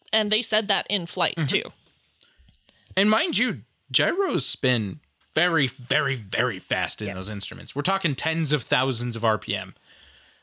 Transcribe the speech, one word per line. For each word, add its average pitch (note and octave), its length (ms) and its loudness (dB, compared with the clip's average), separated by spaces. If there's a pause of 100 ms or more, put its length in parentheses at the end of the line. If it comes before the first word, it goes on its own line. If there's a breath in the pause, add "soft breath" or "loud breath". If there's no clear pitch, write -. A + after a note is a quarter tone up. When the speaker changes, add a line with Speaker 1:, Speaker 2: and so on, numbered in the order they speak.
(120)
Speaker 1:
and G#3+ 180 2
they A3 120 2
said G#3+ 260 0
that G3 200 2
in F#3 180 0
flight, - 300 0
Speaker 2:
Mm-hmm. D#3+ 100 0
Speaker 1:
too. - 260 -2 (1200 soft breath)
Speaker 2:
And G3+ 140 4
mind B3+ 260 2
you, G3 260 0 (280)
gyros A3+ 560 2
spin A2+ 540 0 (340)
very, E3 320 2
very, C3+ 480 -2
very A2 460 -2
fast - 420 -2
in G#2 60 -4
Speaker 3:
Yes. - 80 -6
Speaker 2:
those F#2 120 -6
instruments. G2 460 -8
We're D3 80 -2
talking F#3+ 320 0
tens D#3+ 380 0
of C#3 100 2
thousands B2 540 0
of A2 80 -4
R A2 120 4
P G#2 200 -4
M. F#2+ 180 -8 (680 loud breath)